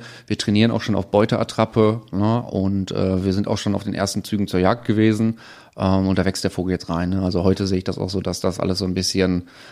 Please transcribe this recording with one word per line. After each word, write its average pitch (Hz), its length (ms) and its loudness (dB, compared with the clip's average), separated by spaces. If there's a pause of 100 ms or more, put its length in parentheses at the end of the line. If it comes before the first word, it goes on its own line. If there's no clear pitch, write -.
(260)
wir 104 120 -4
trainieren 107 340 2
auch 110 100 -2
schon 107 140 -2
auf 98 160 -2
Beuteattrappe, 110 880 2 (120)
ne? 107 300 2
Und, 98 480 -2
äh, 95 340 0
wir 95 80 2
sind 101 160 -2
auch 110 80 0
schon 101 180 -2
auf 95 80 -4
den 98 100 -6
ersten 101 300 -4
Zügen 101 240 -2
zur 90 140 0
Jagd 110 240 2
gewesen, 110 520 2 (400)
ähm, 95 300 2
und 92 100 2
da 90 80 2
wächst 95 180 -4
der 98 60 0
Vogel 90 220 -4
jetzt - 180 -4
rein, 87 220 -2
ne? 95 100 -2
Also 87 220 0
heute 95 240 2
sehe 95 100 0
ich 92 60 -4
das - 160 -6
auch 98 100 -4
so, 98 100 -4
dass 92 200 -6
das 92 200 -2
alles 95 200 -2
so 95 60 -2
ein 92 100 -2
bisschen, 92 480 0 (280)